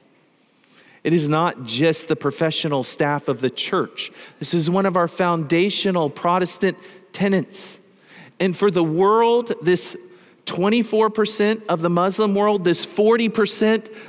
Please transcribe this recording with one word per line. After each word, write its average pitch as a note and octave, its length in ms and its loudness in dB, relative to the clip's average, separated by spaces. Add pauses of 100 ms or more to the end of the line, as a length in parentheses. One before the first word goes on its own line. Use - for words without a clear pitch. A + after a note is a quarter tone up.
(1040)
It D3+ 100 0
is D#3 140 2
not D#3 380 -2
just D3+ 420 0
the D#3 80 0
professional D3 680 -2
staff D3 440 -2
of B2 140 -4
the B2+ 80 0
church. - 600 -4 (280)
This D3 140 -8
is E3 160 0
one G3 160 2
of F#3 100 0
our F3 120 2
foundational F3 1040 0
Protestant F3+ 680 -2 (340)
tenets. - 680 -2 (600)
And F3+ 160 0
for G3+ 160 2
the E3+ 120 2
world, A3 800 2
this F3 340 0 (500)
twenty-four A3 640 0
percent G#3+ 600 0
of E3 120 0
the E3+ 80 2
Muslim G3 460 2
world, G#3 280 2
this E3+ 220 2
forty A3 440 2
percent A3 600 0 (180)